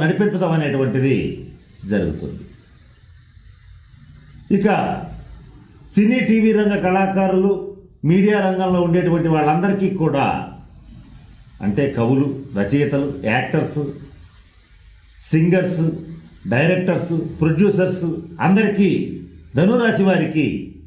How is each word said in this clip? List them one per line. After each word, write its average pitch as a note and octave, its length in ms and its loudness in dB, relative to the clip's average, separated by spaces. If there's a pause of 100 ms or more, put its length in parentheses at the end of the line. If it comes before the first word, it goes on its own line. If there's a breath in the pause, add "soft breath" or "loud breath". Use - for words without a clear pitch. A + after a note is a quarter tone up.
నడిపించడం F3 540 0
అనేటువంటిది C3 600 0 (720)
జరుగుతుంది. E2+ 500 -4 (2250)
ఇక G3 200 2 (1120)
సినీ, A3+ 260 4 (120)
టీవీ A3 200 4 (100)
రంగ G3+ 120 2 (140)
కళాకారులు, F#3+ 640 2 (520)
మీడియా G3 420 4
రంగంలో F#3 400 0
ఉండేటువంటి E3+ 500 2
వాళ్ళందరికీ F3+ 540 0 (100)
కూడా, C#3 260 2 (1300)
అంటే G#2 240 0 (140)
కవులు, C3+ 280 2 (320)
రచయితలు, C#3+ 500 0 (260)
యాక్టర్స్, D3 460 -2 (1500)
సింగర్స్, F3 500 2 (720)
డైరెక్టర్స్, E3+ 600 0 (260)
ప్రొడ్యూసర్స్ F3+ 640 2 (420)
అందరికీ, G3 440 2 (680)
ధనురాశి A3 500 2
వారికి D#3 380 0 (420)